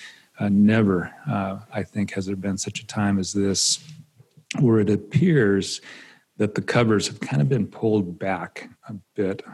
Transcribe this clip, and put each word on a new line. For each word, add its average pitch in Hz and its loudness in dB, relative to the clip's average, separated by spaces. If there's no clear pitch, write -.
uh, 104 -2
never, 101 4
uh, 101 -4
I 104 -4
think, 98 -6
has 98 -6
there 98 -6
been 95 -6
such - -8
a 110 -20
time 101 -2
as 92 -4
this 98 0
where 113 6
it 104 2
appears 107 2
that 104 -2
the 101 -2
covers 110 2
have - -14
kind 139 -2
of 143 2
been 117 0
pulled 98 -2
back 95 -6
a - -12
bit 98 -4